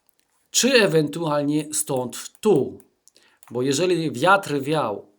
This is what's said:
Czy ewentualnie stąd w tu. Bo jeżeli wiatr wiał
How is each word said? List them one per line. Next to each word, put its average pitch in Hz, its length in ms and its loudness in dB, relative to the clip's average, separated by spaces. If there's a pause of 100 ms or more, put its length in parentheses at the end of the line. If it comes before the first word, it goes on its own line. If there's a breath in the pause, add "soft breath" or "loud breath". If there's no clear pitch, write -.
(520)
Czy - 220 2
ewentualnie 151 1000 2
stąd 127 420 -4
w - 240 -18
tu. 131 380 2 (720 soft breath)
Bo 120 120 -6
jeżeli 160 500 0
wiatr 147 480 0
wiał 127 580 -4